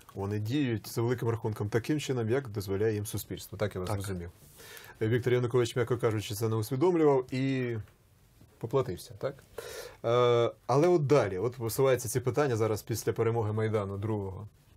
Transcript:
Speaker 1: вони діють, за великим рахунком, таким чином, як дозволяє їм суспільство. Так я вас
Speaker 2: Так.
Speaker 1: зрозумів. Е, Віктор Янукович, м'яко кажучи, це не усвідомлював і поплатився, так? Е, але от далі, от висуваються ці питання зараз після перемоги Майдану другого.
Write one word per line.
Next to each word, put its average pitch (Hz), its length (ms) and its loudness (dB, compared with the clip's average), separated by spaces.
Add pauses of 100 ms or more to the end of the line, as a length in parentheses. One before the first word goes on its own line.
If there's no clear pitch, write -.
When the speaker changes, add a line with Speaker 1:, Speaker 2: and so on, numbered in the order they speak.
(140)
Speaker 1:
вони 101 260 -4
діють, 117 500 -2
за 120 120 -4
великим 117 280 0
рахунком, 110 400 -2
таким 143 300 0
чином, 123 300 -2
як 131 200 0
дозволяє 101 440 -2
їм 104 120 -4
суспільство. - 520 -8
Так 104 180 -2
я 92 60 -4
вас 90 80 -6
Speaker 2:
Так. 101 120 -2
Speaker 1:
зрозумів. 90 300 -8 (680)
Е, 110 60 2
Віктор 120 260 2
Янукович, 120 420 2
м'яко 123 220 0
кажучи, 110 380 0
це 110 140 -2
не 110 60 0
усвідомлював 139 760 2
і 131 420 -2 (840)
поплатився, 117 600 -2
так? - 260 -8 (640)
Е, 120 460 4 (160)
але 143 200 4
от 165 200 4
далі, 107 300 4
от 117 200 -2
висуваються 120 520 2
ці 131 100 0
питання 127 360 0
зараз 107 260 0
після 113 320 -4
перемоги 113 400 0
Майдану 104 440 -2
другого. 101 500 -6 (300)